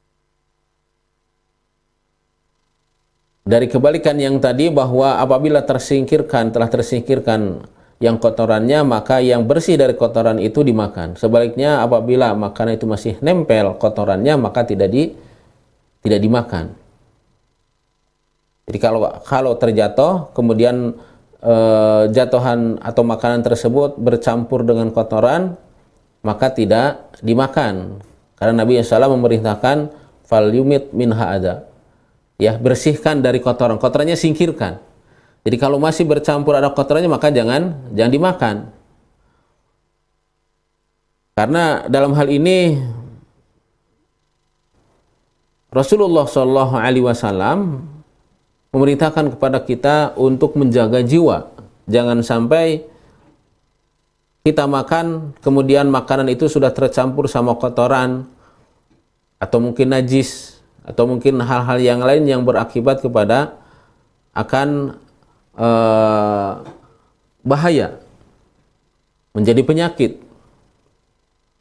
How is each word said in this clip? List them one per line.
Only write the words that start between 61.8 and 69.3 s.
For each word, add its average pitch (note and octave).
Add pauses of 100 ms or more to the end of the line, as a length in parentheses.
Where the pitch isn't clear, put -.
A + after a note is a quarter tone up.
yang B2
lain C#3+
yang B2
berakibat A#2+
kepada A#2+ (800)
akan, C#3 (560)
eh, A2 (920)
bahaya, C#3+ (1400)